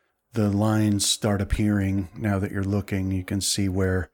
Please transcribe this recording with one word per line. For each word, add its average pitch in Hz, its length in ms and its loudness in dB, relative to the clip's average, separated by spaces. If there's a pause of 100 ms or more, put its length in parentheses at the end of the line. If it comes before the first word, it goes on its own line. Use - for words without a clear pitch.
(320)
the 107 180 2
lines 107 560 2
start 101 340 0
appearing. 98 760 0
Now 101 220 0
that 95 120 -2
you're 98 140 -4
looking, 98 480 -2
you 92 120 -2
can 101 160 -4
see 98 280 -2
where, 92 460 0